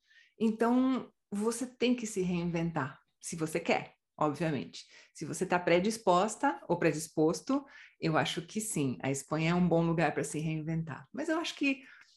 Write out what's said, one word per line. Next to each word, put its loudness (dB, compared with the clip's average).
Então, 2
você -2
tem 0
que -4
se -4
reinventar, -2
se -10
você -2
quer, -2
obviamente. -2
Se -12
você -4
tá 2
predisposta 2
ou 0
predisposto, 0
eu 0
acho 0
que -8
sim, -2
a -2
Espanha 0
é 2
um 4
bom 4
lugar 2
pra -2
se -6
reinventar. -4
Mas -4
eu 0
acho -6
que, -2